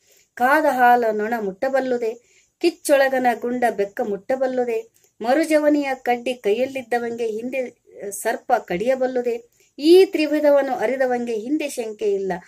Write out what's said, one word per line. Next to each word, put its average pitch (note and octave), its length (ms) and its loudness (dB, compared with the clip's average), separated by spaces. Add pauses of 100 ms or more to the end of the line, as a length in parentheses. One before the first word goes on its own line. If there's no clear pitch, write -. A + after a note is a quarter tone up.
(340)
ಕಾದ C#4+ 340 2
ಹಾಲ B3 440 4
ನೊಣ G#3+ 280 -2
ಮುಟ್ಟಬಲ್ಲುದೆ, A#3+ 720 -2 (460)
ಕಿಚ್ಚೊಳಗನ C4+ 680 2 (140)
ಗುಂಡ A#3+ 240 -2 (120)
ಬೆಕ್ಕ G3+ 240 -4
ಮುಟ್ಟಬಲ್ಲುದೆ, A#3+ 920 -4 (300)
ಮರುಜವನಿಯ D4 760 2
ಕಡ್ಡಿ B3 400 -4
ಕೈಯಲ್ಲಿದ್ದವಂಗೆ A#3+ 920 -4
ಹಿಂದೆ A#3+ 560 -8 (280)
ಸರ್ಪ B3 420 -6
ಕಡಿಯಬಲ್ಲುದೆ. A#3+ 1000 -2 (260)
ಈ E4+ 260 8
ತ್ರಿವಿಧವನ್ನು D4 720 2
ಅರಿದವಂಗೆ A#3+ 600 -2
ಹಿಂದೆ C#4 340 -4
ಶಂಕೆ A3 460 -4
ಇಲ್ಲ, G3 180 -2 (160)